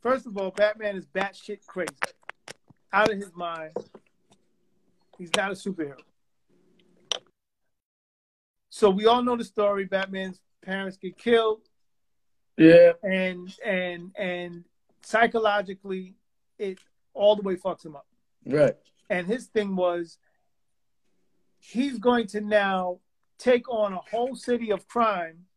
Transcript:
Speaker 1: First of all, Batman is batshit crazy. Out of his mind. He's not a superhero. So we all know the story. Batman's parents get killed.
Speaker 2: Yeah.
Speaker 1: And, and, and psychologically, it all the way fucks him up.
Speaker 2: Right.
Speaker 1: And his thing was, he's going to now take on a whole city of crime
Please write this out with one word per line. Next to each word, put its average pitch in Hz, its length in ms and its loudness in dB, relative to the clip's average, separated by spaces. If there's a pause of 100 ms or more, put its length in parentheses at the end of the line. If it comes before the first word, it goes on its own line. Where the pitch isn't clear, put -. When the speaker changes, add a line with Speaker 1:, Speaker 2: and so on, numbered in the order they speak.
Speaker 1:
First 262 240 -2
of 202 100 -12
all, 190 140 -4
Batman 208 460 0
is 175 100 -12
batshit 196 600 -8
crazy. 170 260 -8 (1000)
Out 214 180 2
of 202 60 -4
his 196 180 -10
mind. 165 360 -10 (1500)
He's 175 200 -14
not 196 160 -6
a - 20 -10
superhero. 170 440 -12 (2750)
So 208 200 4
we 202 160 0
all 240 160 4
know 247 140 0
the 233 80 -6
story. 202 400 -2
Batman's 190 560 -6 (220)
parents 190 340 -8
get 185 200 -14
killed. 226 440 0 (960)
Speaker 2:
Yeah. 170 360 10 (100)
Speaker 1:
And, 185 520 -4 (100)
and, 180 520 -6
and 175 480 -8 (380)
psychologically, 202 1120 -2 (440)
it 190 200 -8 (360)
all 208 220 4
the 208 60 -8
way 190 120 -4
fucks 180 300 -8
him 156 100 -16
up. 139 120 -20 (380)
Speaker 2:
Right. 135 320 2 (320)
Speaker 1:
And 180 180 -4
his 240 200 -6
thing 202 300 -4
was, 175 420 -4 (1400)
he's 262 400 -4
going 240 300 2
to 208 120 -8
now 196 580 0 (400)
take 247 300 2
on 214 240 -2
a 180 80 -8 (100)
whole 240 240 -4
city 240 380 -4
of - 160 -4
crime 180 560 -2 (120)